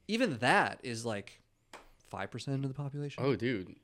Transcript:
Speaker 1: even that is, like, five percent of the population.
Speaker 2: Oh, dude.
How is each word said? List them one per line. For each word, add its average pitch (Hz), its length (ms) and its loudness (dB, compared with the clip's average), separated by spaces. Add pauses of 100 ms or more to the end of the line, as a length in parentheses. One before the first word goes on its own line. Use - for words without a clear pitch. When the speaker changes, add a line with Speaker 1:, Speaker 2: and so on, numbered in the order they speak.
Speaker 1:
even 214 300 2
that 123 460 4
is, 117 220 -4
like, 104 360 -6 (680)
five 95 220 -6
percent 135 320 -4
of 135 60 -2
the 131 60 -6
population. 143 500 -6
Speaker 2:
Oh, 139 100 6
dude. 107 480 -2